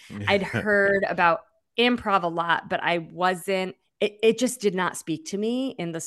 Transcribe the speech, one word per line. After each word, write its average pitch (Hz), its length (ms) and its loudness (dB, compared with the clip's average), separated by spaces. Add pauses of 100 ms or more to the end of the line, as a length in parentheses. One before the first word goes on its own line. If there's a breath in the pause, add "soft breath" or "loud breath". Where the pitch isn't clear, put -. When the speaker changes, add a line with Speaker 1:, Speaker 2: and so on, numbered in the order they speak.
Speaker 1:
<laughs> 101 180 -6
Speaker 2:
I'd 190 160 4
heard 98 680 2
about 170 320 2 (380)
improv 226 440 2
a 175 40 0
lot, 165 420 0
but 180 140 -2
I 170 160 0
wasn't, 180 760 -2 (240)
it, 208 220 0
it 226 180 4
just 247 220 -2
did 202 140 0
not 180 220 -2
speak 156 300 -6
to 196 100 -6
me 247 420 -2
in 170 140 -4
the 165 140 -6